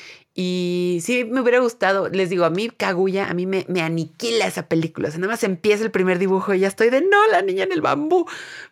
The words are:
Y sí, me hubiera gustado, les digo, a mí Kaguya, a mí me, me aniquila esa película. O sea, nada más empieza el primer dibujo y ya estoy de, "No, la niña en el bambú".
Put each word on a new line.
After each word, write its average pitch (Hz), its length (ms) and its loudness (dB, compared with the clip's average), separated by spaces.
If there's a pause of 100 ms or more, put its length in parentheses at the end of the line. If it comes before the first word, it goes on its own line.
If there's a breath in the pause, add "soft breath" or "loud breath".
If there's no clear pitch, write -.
(360 loud breath)
Y 180 680 -2
sí, 247 220 -2
me 240 180 -2
hubiera 240 180 4
gustado, 196 500 0
les 185 200 0
digo, 180 140 0
a 165 60 4
mí 202 200 -2
Kaguya, 190 600 -2
a - 40 -4
mí 180 120 -2
me, 190 240 -2
me 180 120 0
aniquila 165 680 -2
esa 175 200 -6
película. 160 400 -2
O - 40 -6
sea, 160 80 -8
nada 190 120 -2
más 226 120 -2
empieza 208 400 0
el 226 80 -2
primer 185 280 2
dibujo 190 340 0
y 185 60 2
ya 196 80 2
estoy 220 220 2
de, 262 120 4
"No, 403 300 4
la 370 120 4
niña 381 200 0
en 381 80 -2
el 339 100 -2
bambú". 311 440 2 (460 loud breath)